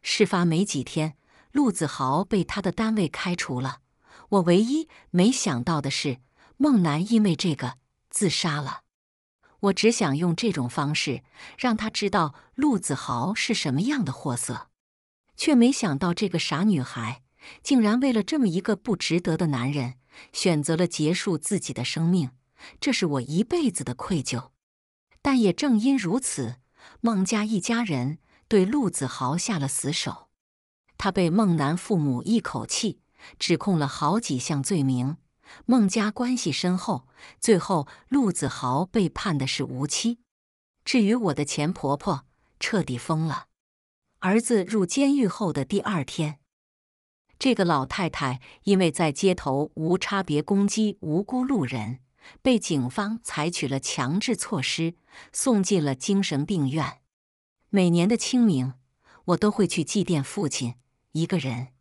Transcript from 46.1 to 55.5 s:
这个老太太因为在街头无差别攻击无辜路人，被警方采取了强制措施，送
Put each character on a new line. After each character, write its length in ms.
这 160
个 100
老 220
太 240
太 300
因 140
为 120
在 200
街 240
头 400
无 220
差 260
别 200
攻 260
击 320
无 220
辜 220
路 200
人， 360
被 160
警 320
方 320
采 260
取 180
了 140
强 400
制 160
措 240
施， 360
送 300